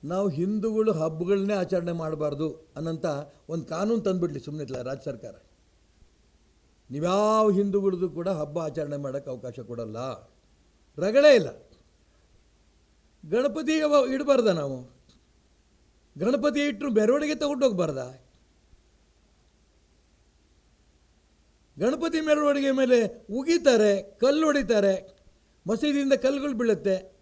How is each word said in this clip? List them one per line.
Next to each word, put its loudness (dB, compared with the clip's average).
ನಾವು -2
ಹಿಂದೂಗಳು 0
ಹಬ್ಬಗಳನ್ನೇ 0
ಆಚರಣೆ -2
ಮಾಡಬಾರ್ದು -4
ಅನ್ನೋಂಥ -6
ಒಂದು -6
ಕಾನೂನು -2
ತಂದ್ಬಿಡ್ಲಿ -2
ಸುಮ್ನೆ -10
ಇರ್ಲ -8
ರಾಜ್ಯ -8
ಸರ್ಕಾರ. -10
ನೀವ್ಯಾವ 2
ಹಿಂದೂಗಳದ್ದು 0
ಕೂಡ -6
ಹಬ್ಬ -4
ಆಚರಣೆ -6
ಮಾಡೋಕ್ಕೆ -8
ಅವಕಾಶ -12
ಕೊಡಲ್ಲ. -10
ರಗಳೇ 6
ಇಲ್ಲ. 4
ಗಣಪತಿ 0
ಹಬ್ಬ 4
ಇಡಬಾರ್ದ 2
ನಾವು? -2
ಗಣಪತಿ 0
ಇಟ್ರು -2
ಮೆರವಣಿಗೆ 2
ತಗೊಂಡು -2
ಹೋಗ್ಬಾರ್ದ? 0
ಗಣಪತಿ -2
ಮೆರವಣಿಗೆ 2
ಮೇಲೆ 2
ಉಗಿತಾರೆ, 4
ಕಲ್ಲು 0
ಹೊಡಿತಾರೆ, 2
ಮಸೀದಿಯಿಂದ 0
ಕಲ್ಲುಗಳು 0
ಬೀಳುತ್ತೆ. -2